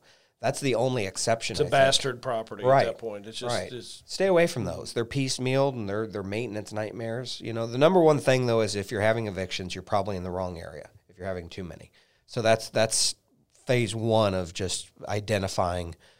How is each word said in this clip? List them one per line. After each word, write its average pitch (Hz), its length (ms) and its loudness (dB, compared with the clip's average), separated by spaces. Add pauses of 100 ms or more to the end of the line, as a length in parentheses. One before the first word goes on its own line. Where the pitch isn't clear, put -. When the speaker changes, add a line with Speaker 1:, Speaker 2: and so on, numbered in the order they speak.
(440)
Speaker 1:
That's 131 160 0
the 135 140 0
only 123 320 0
exception, 113 480 -2
Speaker 2:
It's 143 60 -4
a - 20 2
Speaker 1:
I - 20 4
think. 123 60 -2
Speaker 2:
bastard 135 500 2
property 113 440 -6
at 127 40 4
Speaker 1:
Right. 131 160 8
Speaker 2:
that 110 140 -2
point. 104 280 -10
It's 110 120 -12
just, 120 180 -2
Speaker 1:
Right. 92 160 -4
Speaker 2:
it's - 320 -14
Speaker 1:
Stay - 220 0
away 175 200 6
from 123 180 -4
those. 85 280 -8
They're 117 140 -2
piecemealed 135 680 0
and 113 160 -6
they're, 107 180 -4
they're 101 160 -6
maintenance 104 480 -6
nightmares. 113 720 -8
You 113 140 -8
know, 117 120 -4
the 120 120 -6
number 170 240 6
one 156 160 6
thing, 127 260 2
though, 117 160 4
is 104 160 0
if 98 140 -4
you're 104 100 -2
having 110 260 2
evictions, 92 480 -6
you're 95 60 -10
probably 98 380 -2
in 87 40 -6
the 92 80 -8
wrong 90 280 -6
area - 320 -14 (180)
if 92 80 -20
you're 92 100 -10
having 90 220 -6
too 95 160 -12
many. - 260 -16 (360)
So - 160 -6
that's, 110 260 4
that's - 460 2 (520)
phase 120 280 2
one 110 400 4
of 90 180 -4
just - 380 -6 (180)
identifying, 92 840 -2 (260)